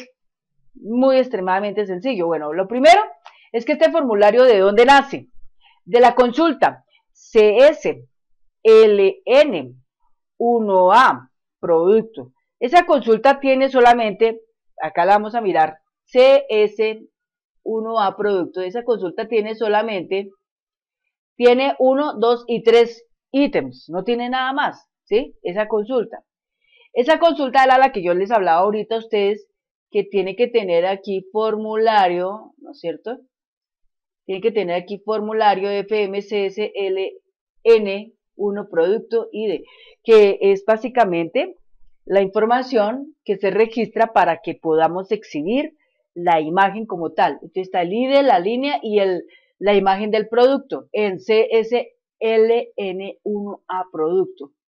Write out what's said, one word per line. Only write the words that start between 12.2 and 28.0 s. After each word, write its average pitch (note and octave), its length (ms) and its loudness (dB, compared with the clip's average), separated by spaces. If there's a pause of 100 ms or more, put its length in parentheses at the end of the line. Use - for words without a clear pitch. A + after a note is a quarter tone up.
Esa D#4+ 260 2
consulta C4+ 540 2
tiene C4+ 300 0
solamente, A#3 720 2 (400)
acá D#3 240 -2
la G3 80 4
vamos G#3+ 220 -2
a A#3 60 -4
mirar, D#3+ 360 -2 (260)
C C4+ 460 4
S A3 520 -2 (640)
uno A3 360 -6
A G3 160 -2
producto. G3 460 -4
Esa F#3 220 -8
consulta G#3+ 440 -6
tiene A3 280 -4
solamente, G#3 720 -4 (1080)
tiene B3 440 2
uno, C4+ 380 2
dos A#3 300 0
y A#3 160 -4
tres A#3 420 2 (260)
ítems, D#3+ 580 -4
no F3 140 -8
tiene A#3+ 260 -4
nada C4 240 -4
más, C4+ 360 -6 (140)
¿sí? A3+ 400 -4
Esa G3+ 240 -6
consulta. G#3+ 560 -6 (720)
Esa D4+ 260 0
consulta C#4 440 0
era C4 140 4
la C4 140 4
que G3 120 -8